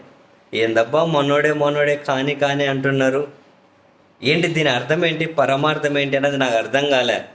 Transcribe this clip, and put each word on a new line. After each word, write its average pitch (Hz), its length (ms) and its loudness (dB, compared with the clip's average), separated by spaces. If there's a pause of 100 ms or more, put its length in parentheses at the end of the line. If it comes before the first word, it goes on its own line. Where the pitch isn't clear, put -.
(540)
ఏందబ్బా 113 520 2
మనోడే, 147 480 2
మనోడే, 147 420 0 (120)
కానీ, 139 280 -2
కానీ 143 300 0
అంటున్నారు? 135 640 0 (960)
ఏంటి 165 240 2
దీని 156 220 0
అర్థం 131 360 0
ఏంటి, 160 200 -2
పరమార్థం 143 720 0
ఏంటి 139 200 0
అన్నది 139 200 0
నాకు 127 200 0
అర్థం 131 320 0
కాలే. 120 320 0 (140)